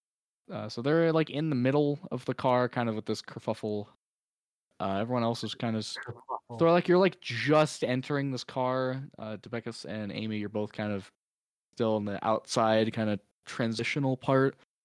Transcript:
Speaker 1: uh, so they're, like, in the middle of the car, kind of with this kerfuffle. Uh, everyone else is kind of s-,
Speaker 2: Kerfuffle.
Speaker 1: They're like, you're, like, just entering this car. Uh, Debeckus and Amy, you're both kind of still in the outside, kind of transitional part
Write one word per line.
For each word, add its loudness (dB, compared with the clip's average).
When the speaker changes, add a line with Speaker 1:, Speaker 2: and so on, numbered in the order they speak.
Speaker 1:
uh, -6
so -8
they're, 4
like, 2
in -2
the 0
middle 2
of -6
the -2
car, 4
kind -2
of -2
with -6
this -4
kerfuffle. -6
Uh, -2
everyone 0
else 0
is -6
kind -2
of -2
s-, -8
Speaker 2:
Kerfuffle. -12
Speaker 1:
They're 6
like, 4
you're, 6
like, 4
just 2
entering -2
this -6
car. -2
Uh, -10
Debeckus -8
and -6
Amy, -4
you're -4
both -2
kind -4
of -6
still 2
in -2
the -6
outside, 2
kind -2
of -2
transitional -2
part 2